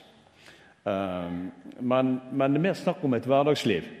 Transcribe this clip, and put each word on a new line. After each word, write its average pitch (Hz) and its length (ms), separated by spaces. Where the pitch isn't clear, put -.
Ehm, 90 680
men, 127 420
men 139 220
det 147 40
er 156 40
mer 185 160
snakk 175 260
om 131 100
et 110 120
hverdagsliv, 135 600